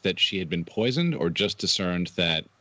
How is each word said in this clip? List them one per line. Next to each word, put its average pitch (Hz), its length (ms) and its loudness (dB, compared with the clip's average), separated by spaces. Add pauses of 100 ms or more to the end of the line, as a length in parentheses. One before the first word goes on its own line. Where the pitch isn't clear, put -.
that 92 160 0
she - 200 0
had 87 100 -4
been 87 160 -2
poisoned, 135 500 0
or 82 140 2
just 98 280 0
discerned 90 580 -2
that 82 300 0 (160)